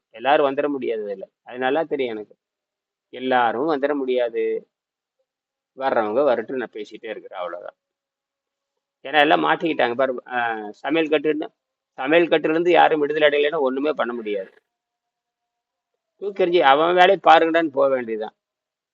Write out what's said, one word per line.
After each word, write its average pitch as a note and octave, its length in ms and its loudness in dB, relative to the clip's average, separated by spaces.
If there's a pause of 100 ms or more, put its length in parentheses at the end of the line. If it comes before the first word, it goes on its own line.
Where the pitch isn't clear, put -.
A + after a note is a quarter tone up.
எல்லாரும் C3+ 440 0
வந்துட C#3+ 140 -4
முடியாது A2+ 480 -6
இதுல. F#2+ 80 -16 (200)
அது A#2+ 140 -18
நல்லா C3+ 260 -2
தெரியும் C3+ 320 -6
எனக்கு. G#2+ 200 -14 (760)
எல்லாரும் B2 600 -2
வந்துட C#3+ 260 -2
முடியாது. A#2+ 720 -2 (1120)
வர்றவங்க B2 460 -2
வரட்டும், A#2+ 320 -2
நான் A#2 160 -6
பேசிட்டே G#2+ 340 -14
இருக்கிறேன், G2 340 -12
அவ்வளவுதான். F2 360 -10 (1300)
ஏன்னா C#3+ 160 0
எல்லாம் D#3 240 4
மாட்டிக்கிட்டாங்க D3+ 500 0
பாரு. B2+ 340 -2
அ, A2+ 440 -6
சமையல் D3+ 400 -4
கட்டுன்னு, D3+ 360 -2 (460)
சமையல் D#3 340 2
கட்டுல D#3+ 220 0
இருந்து E3+ 220 0
யாரும் D3+ 280 6
விடுதலை D3+ 280 0
அடையலைன்னா D3 320 0
ஒண்ணுமே C3+ 320 -2
பண்ண A#2+ 220 -4
முடியாது. G#2 400 -8 (1600)
தூக்கி G3 300 -2
எறிஞ்சு F3 140 4
அவன் D3+ 340 6
வேலையை F3+ 300 6
பாருங்கடான்னு E3 440 6
போக C#3 200 0
வேண்டியதுதான். A2+ 480 -4 (580)